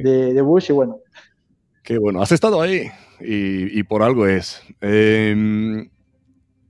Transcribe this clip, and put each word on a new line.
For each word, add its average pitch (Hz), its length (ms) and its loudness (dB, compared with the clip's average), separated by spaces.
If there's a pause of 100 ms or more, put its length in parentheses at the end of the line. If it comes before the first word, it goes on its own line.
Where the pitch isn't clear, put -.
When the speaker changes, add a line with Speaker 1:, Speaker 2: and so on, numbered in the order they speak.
Speaker 1:
de, 131 320 2
de 135 80 2
Bush, 165 280 2
y - 40 2
bueno. 123 240 0 (840)
Speaker 2:
Qué 117 160 -4
bueno, 101 220 -2
has 101 120 -2
estado 190 280 2
ahí 175 280 -4 (320)
y, 98 580 -4
y 104 60 0
por 107 180 0
algo 117 240 2
es. 95 340 -2 (200)
Em, 107 1080 0 (800)